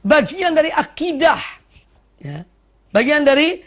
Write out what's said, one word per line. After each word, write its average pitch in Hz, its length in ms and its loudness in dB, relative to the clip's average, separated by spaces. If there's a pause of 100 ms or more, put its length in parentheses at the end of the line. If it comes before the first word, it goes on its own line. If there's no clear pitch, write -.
bagian 311 560 0
dari 311 160 0
akidah. 311 680 -2 (800)
Ya. 147 300 -14 (480)
Bagian 277 320 2
dari 311 380 0